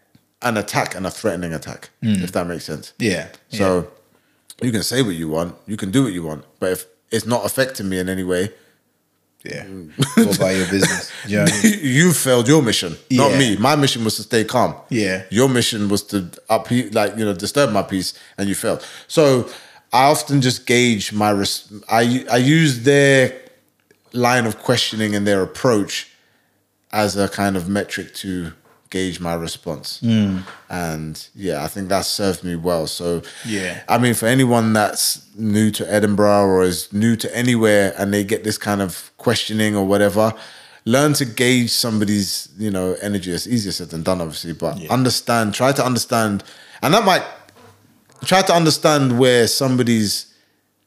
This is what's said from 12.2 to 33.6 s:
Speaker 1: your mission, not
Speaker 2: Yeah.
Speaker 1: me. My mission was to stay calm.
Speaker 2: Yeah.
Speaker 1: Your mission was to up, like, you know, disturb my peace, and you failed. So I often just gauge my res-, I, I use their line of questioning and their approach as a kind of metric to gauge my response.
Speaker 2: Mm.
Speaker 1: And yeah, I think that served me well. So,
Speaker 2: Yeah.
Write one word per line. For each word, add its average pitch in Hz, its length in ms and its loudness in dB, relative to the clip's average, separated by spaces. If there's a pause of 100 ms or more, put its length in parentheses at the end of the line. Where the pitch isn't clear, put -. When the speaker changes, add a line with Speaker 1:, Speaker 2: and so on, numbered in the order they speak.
Speaker 1:
your 151 160 6
mission, 92 340 -2 (140)
not 131 200 4
Speaker 2:
Yeah. 131 60 2
Speaker 1:
me. 117 200 2
My 131 180 2
mission 135 280 0
was 107 120 0
to 110 80 -8
stay 113 200 0
calm. 107 300 0 (160)
Speaker 2:
Yeah. 98 400 -2
Speaker 1:
Your 120 200 4
mission 117 380 0
was 101 180 0
to 98 200 -4 (240)
up, 110 220 0 (220)
like, 104 240 0
you 110 80 -2
know, 104 80 0
disturb 107 380 0
my 98 120 0
peace, 92 300 -4 (260)
and 101 100 -2
you 92 60 -2
failed. 98 280 -4 (240)
So 131 400 4 (460)
I 127 120 6
often 143 360 2
just 123 240 0
gauge 120 480 2
my 104 160 2
res-, 101 420 -2 (160)
I, 120 440 2
I 123 60 2
use 135 460 2
their 139 500 6 (800)
line 120 340 2
of 107 120 -6
questioning 110 560 -2
and 101 120 0
their 98 160 2
approach 104 640 -2 (840)
as 104 240 0
a 101 140 0
kind 101 260 -2
of 87 140 -4
metric 98 460 -6
to 90 360 -8 (400)
gauge 92 280 -4
my 85 140 -4
response. 80 680 -10
Speaker 2:
Mm. 104 420 0 (260)
Speaker 1:
And 80 680 -8
yeah, 85 300 -6
I - 20 -6
think 95 220 -8
that 95 160 0
served 95 400 -4
me 87 100 -4
well. 82 320 -2
So, 87 360 -4 (220)
Speaker 2:
Yeah. 95 440 -6